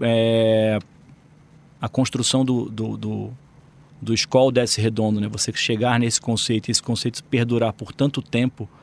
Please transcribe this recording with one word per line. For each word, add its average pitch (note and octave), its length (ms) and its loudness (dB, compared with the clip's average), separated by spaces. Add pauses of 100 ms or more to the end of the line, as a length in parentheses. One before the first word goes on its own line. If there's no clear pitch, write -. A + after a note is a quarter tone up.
é, A2+ 800 2 (1000)
a B2 80 -6
construção C3 560 0
do, B2 260 0
do, A2 280 -6
do, G#2+ 360 -6 (680)
do A2 120 -2
Skol C3 380 4
Desce A#2+ 300 2
Redondo, G#2+ 380 0
né? G#2 100 -2
Você A2 240 -4
chegar A#2+ 460 0
nesse A#2 200 0
conceito A2 480 -2
e A#2 40 -4
esse - 120 -2
conceito - 400 -4
perdurar A#2 500 0
por - 180 -12
tanto C#3+ 300 -2
tempo, A#2+ 480 -4 (120)